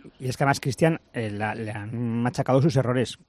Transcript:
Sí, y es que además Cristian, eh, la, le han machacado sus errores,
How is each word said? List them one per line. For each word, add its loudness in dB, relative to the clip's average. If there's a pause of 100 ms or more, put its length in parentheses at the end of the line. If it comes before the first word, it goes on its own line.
Sí, - (160)
y -8
es -4
que 0
además 4
Cristian, 0 (120)
eh, -4
la, -4
le -8
han -4
machacado 2
sus 4
errores, 0 (100)